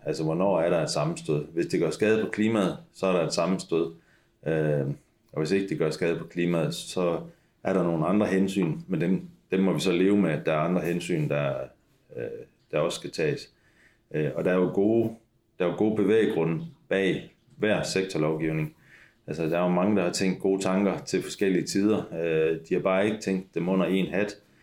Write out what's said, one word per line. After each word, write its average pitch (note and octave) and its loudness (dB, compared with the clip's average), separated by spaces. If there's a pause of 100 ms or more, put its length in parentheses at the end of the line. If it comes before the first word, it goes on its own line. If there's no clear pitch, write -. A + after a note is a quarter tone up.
Altså, D#2 -4
hvornår E2+ 0
er E2+ 2
der E2+ 2
et D2+ -2
sammenstød? D#2 -2
Hvis E2 -2
det F2 -2
gør E2 2
skade G#2+ 2
på - -4
klimaet, G#2+ 0 (160)
så - -2
er F#2+ 2
der F2 2
et D#2 -4
sammenstød. E2+ 0 (560)
Øh, D#2 0 (460)
og - -8
hvis D#2 -2
ikke G3 0
det - -4
gør D#2+ 0
skade E2+ -2
på E2 -10
klimaet, E2+ 0
så E2+ -4 (420)
er F#2+ 0
der F#2 2
nogle E2 0
andre G2+ 2
hensyn, F#2+ 0
men E2+ -2
dem, F2 0 (240)
dem F#2+ 0
må F#2+ 2
vi D#2 -2
så F2+ 0
leve F#2 4
med, F2+ 4
at D2+ -4
der D#2+ 2
er D#2 2
andre E2+ 0
hensyn, E2+ -2
der, C#2+ 0 (640)
øh, A#1+ -6 (480)
der D2+ 0
også E2+ -2
skal - -10
tages. D2+ -2 (580)
Øh, D2+ -2
og E2 -4
der F2+ 4
er F#2 2
jo F#2 2
gode, A2 2 (440)
der F2+ 0
er F2 2
jo E2+ -4
gode G#2+ 2
bevæggrunde F#2 2 (240)
bag F#2+ 0 (220)
hver G2+ 0
sektorlovgivning. D#2 -2 (520)
Altså, E2 -4
der D#2+ 0
er F2 2
jo F2+ 2
mange, F#2 2
der F#2+ 2
har F2 0
tænkt F#2 0
gode F#2+ 2
tanker F#2+ 0
til E2 -2
forskellige F#2 0
tider. G2+ 2 (100)
Øh, D#2+ 0 (100)
de F2+ 0
har F2 2
bare F#2+ 2
ikke G#2+ -2
tænkt F#2+ -4
dem E2+ -2
under F#2+ 2
en F#2 2
hat, F#2 -2 (280)